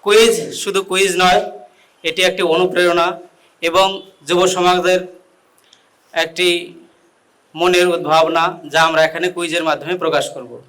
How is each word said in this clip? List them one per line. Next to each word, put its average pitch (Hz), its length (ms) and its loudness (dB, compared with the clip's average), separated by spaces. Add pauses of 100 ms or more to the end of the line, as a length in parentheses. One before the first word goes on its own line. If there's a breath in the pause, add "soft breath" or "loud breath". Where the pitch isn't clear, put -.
কুইজ 202 540 4
শুধু 190 280 -4
কুইজ 185 340 0
নয়, - 340 2 (520 soft breath)
এটি 165 180 -4
একটি 185 220 0
অনুপ্রেরণা 175 760 0 (420 soft breath)
এবং 190 400 0 (240)
যুব 175 220 2
সমাজের 180 520 0 (1120 soft breath)
একটি 170 640 -2 (800)
মনের 180 320 2
উদ্ভাবনা, 165 720 0 (100)
যা 151 140 0
আমরা 160 220 2
এখানে 165 260 -2
কুইজের 170 340 -6
মাধ্যমে 156 340 -4
প্রকাশ 156 320 -2
করব। 120 400 -16